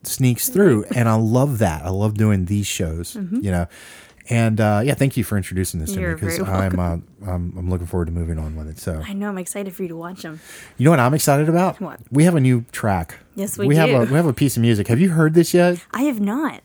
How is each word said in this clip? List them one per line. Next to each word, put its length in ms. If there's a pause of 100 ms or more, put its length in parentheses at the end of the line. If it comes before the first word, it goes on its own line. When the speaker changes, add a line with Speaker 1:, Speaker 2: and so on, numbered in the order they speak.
Speaker 1:
sneaks 460
through, 360 (100)
and 140
I 60
love 440
that. 260
I 60
love 240
doing 320
these 200
shows, 480
Speaker 2:
Mm-hmm. 260
Speaker 1:
you 100
know. 160 (640)
And, 300
uh, 240
yeah, 80
thank 240
you 80
for 140
introducing 420
this 140
to 60
Speaker 2:
You're 140
Speaker 1:
me, 60
'cause 160
Speaker 2:
very 120
Speaker 1:
I'm, 280
Speaker 2:
welcome. 320 (180)
Speaker 1:
uh, 60
I'm, 240
I'm 140
looking 160
forward 220
to 40
moving 260
on 180
with 120
it. 100
So 280
Speaker 2:
I 80
know, 160
I'm 80
excited 360
for 100
you 40
to 80
watch 260
'em. 160 (380)
Speaker 1:
You 80
know 60
what 100
I'm 140
excited 340
about? 320
Speaker 2:
What? 200 (100)
Speaker 1:
We 140
have 100
a 60
new 300
track. 460 (200)
Speaker 2:
Yes, 200
we 120
Speaker 1:
We 80
have 120
Speaker 2:
do. 80
Speaker 1:
a, 80
we 80
have 140
a 80
piece 240
of 20
music. 280
Have 120
you 100
heard 220
this 220
yet? 280 (100)
Speaker 2:
I 100
have 180
not. 440